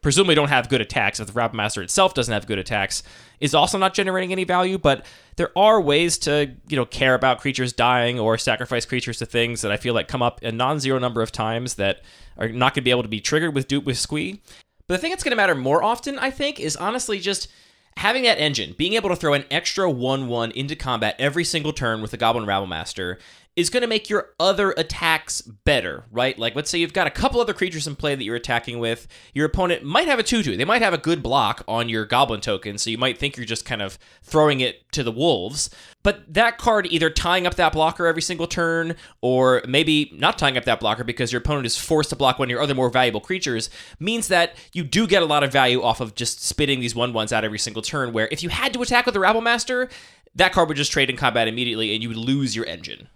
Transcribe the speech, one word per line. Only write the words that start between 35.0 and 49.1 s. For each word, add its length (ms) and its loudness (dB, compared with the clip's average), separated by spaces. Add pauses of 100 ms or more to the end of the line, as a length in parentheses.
the 100 -2
wolves. 560 0 (340)
But 300 -2
that 260 2
card 280 2
either 240 2
tying 360 0
up 100 0
that 180 4
blocker 320 2
every 160 2
single 240 -4
turn, 500 -2 (240)
or 480 4
maybe 480 2
not 220 2
tying 180 0
up 80 -2
that 160 2
blocker 240 0
because 260 -4
your 100 -2
opponent 260 -2
is 100 -2
forced 340 0
to 60 -4
block 220 4
one 80 0
of 40 -6
your 120 -2
other 120 0
more 140 2
valuable 320 2
creatures, 480 -4 (320)
means 280 -2
that 280 2 (160)
you 100 -4
do 240 0
get 160 4
a 40 2
lot 180 2
of 80 -2
value 300 4
off 180 2
of 140 -6
just 280 -6
spitting 380 0
these 140 -4
one 180 0
ones 220 -2
out 100 0
every 140 -4
single 240 -6
turn, 320 -4
where 180 0
if 100 -8
you 60 -6
had 240 -2
to 100 -4
attack 220 0
with 80 0